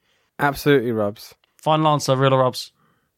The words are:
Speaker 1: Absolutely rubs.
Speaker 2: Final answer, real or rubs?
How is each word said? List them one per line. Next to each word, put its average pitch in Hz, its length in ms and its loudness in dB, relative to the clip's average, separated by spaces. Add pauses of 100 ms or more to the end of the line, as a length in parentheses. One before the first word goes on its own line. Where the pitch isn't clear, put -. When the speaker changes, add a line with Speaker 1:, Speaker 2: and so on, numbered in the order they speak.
(380)
Speaker 1:
Absolutely 139 540 0
rubs. 107 420 -6 (240)
Speaker 2:
Final 156 300 0
answer, 143 280 0
real 135 180 2
or 131 80 2
rubs? 127 300 -4 (460)